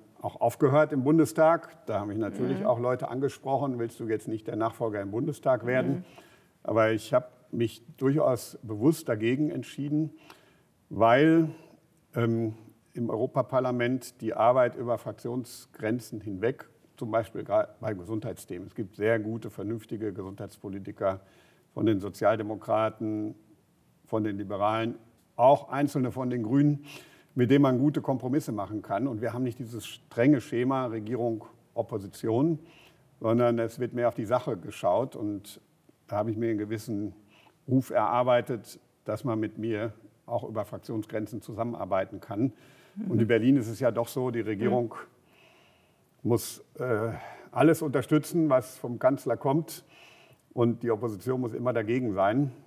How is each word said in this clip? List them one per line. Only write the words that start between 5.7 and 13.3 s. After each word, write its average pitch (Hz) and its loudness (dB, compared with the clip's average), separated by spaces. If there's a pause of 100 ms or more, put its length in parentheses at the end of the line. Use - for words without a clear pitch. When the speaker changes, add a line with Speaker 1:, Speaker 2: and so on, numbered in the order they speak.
Speaker 2:
Mhm. 180 -12 (580)
Speaker 1:
Aber 110 4
ich 110 -2
habe 127 2 (240)
mich 117 -2 (140)
durchaus 135 0
bewusst 113 0
dagegen 127 0
entschieden, 147 -4 (720)
weil, 147 6 (680)
ähm, 113 0 (380)
im 117 -4
Europaparlament 127 -2